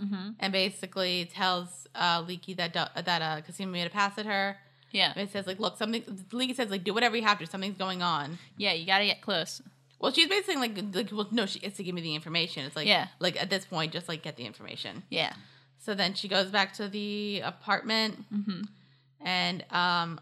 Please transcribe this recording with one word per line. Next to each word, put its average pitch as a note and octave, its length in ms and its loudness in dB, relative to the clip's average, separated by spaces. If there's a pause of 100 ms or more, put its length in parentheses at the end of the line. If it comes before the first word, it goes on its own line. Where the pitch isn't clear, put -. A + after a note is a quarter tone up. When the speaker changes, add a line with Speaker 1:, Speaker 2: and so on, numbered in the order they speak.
Speaker 1:
Mm-hmm. G3 280 -4 (100)
Speaker 2:
and F#3+ 140 0
basically F#3 800 0
tells, F3+ 640 0
uh, E3+ 280 2
Leakey F3+ 340 -8
that E3+ 160 -2
Do-, E3+ 300 0
that, F3 180 2
uh, D#3 200 -2
Cosima F#3 300 -8
made F3 160 -2
a - 20 -6
pass G3+ 280 0
at G#3 80 -4
her. G3 320 0 (340)
Speaker 1:
Yeah. F#3 240 4
Speaker 2:
And G3 120 -2
it G3 60 -12
says, G3 140 -2
like, F#3+ 120 -4
"Look, G#3+ 180 0
something," A3+ 260 -2 (280)
Leakey B3 240 0
says, A#3+ 140 0
like, G3 140 -2
"Do G3 100 0
whatever A#3 240 4
you A3+ 60 0
have G#3 160 6
to. D#3+ 80 -6
Something's F#3+ 320 -4
going F#3 240 0
on." D#3+ 340 0 (200)
Speaker 1:
Yeah, G3+ 160 2
you E3 120 -2
gotta F#3+ 200 6
get G3 160 0
close. F#3 380 -2 (400)
Speaker 2:
Well, C4 140 2
she's D#4+ 140 6
basically F#4+ 280 2 (140)
like, G#3 80 -4 (160)
like, A#3 180 0
"Well, G#3 200 -2
no, A3 160 2
she - 140 -6
has G3 120 -6
to G3+ 100 -8
give F3+ 120 -4
me F3 60 -4
the E3 120 -2
information." D#3+ 520 -2
It's C#3+ 100 -10
like, D#3 120 0
Speaker 1:
Yeah. F3 200 6 (120)
Speaker 2:
like, F3 220 2
at F3 80 -2
this E3 160 -2
point, D#3+ 260 -2
just, E3 160 -6
like, E3 140 -6
get D3 160 -10
the B2 80 -10
information. G#2 640 -10
Speaker 1:
Yeah. D#3+ 240 0 (460)
Speaker 2:
So G#3+ 160 -4
then F#3+ 180 2
she G3 140 -6
goes F#3+ 240 2
back G3 220 2
to G#3 140 -6
the G#3 560 -4
apartment. G#3+ 880 0
Speaker 1:
Mm-hmm. G3+ 300 -2 (640)
Speaker 2:
And, F3+ 480 2
um, F3 480 2